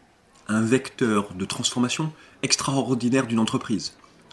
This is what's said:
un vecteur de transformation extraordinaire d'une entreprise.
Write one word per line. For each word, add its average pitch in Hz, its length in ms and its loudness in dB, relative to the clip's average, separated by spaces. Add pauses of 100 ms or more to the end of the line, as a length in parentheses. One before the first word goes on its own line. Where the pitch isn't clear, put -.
(480)
un 110 140 2
vecteur 113 720 0
de 92 120 -6
transformation 123 680 -2 (300)
extraordinaire 131 840 0
d'une 113 120 0
entreprise. 110 580 -2 (360)